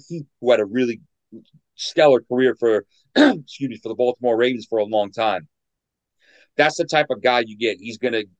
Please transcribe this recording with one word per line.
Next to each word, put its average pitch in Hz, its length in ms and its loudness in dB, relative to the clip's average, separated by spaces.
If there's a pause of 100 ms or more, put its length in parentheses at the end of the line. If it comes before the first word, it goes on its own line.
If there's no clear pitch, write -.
Heap, 165 160 -12 (160)
who 120 80 0
had 113 100 6
a 107 60 -2
really 117 360 -4 (800)
stellar 139 420 4
career 123 380 0
for, 110 260 0 (140)
<clears throat> - 160 -10
excuse 175 540 2
me, 110 80 -14
for - 120 -12
the 110 60 -8
Baltimore 123 400 0
Ravens 120 320 0
for 113 120 -2
a 104 40 2
long 104 280 -2
time. 101 360 -4 (1080)
That's 151 220 0
the 170 80 -2
type 151 260 0
of 107 100 -8
guy 123 240 2
you 110 120 -16
get. 110 220 -4
He's 110 200 -14
gonna 113 240 -4 (160)